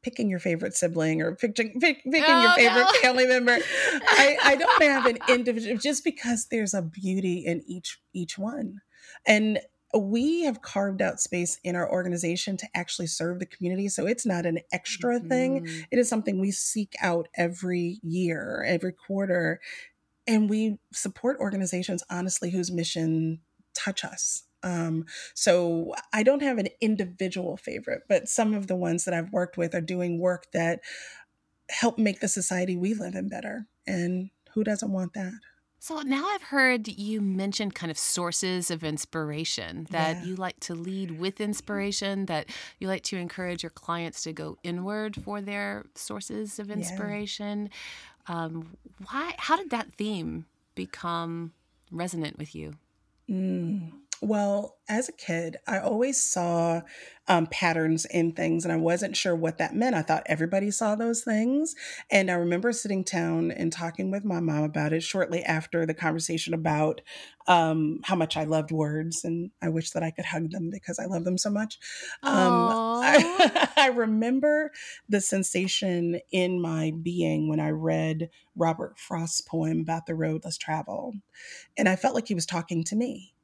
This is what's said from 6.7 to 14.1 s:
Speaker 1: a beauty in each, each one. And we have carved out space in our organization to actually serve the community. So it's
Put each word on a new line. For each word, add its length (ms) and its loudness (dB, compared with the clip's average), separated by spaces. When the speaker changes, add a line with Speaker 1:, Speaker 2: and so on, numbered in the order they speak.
Speaker 1:
a 80 0
beauty 640 0
in 200 -2
each, 320 -10
each 240 -6
one. 460 -6
And 340 4
we 460 2
have 180 0
carved 400 -2
out 200 -2
space 440 -2
in 100 -2
our 160 0
organization 680 -2
to 160 -10
actually 320 -4
serve 320 -4
the 80 -6
community. 420 -2
So 180 -2
it's 200 -2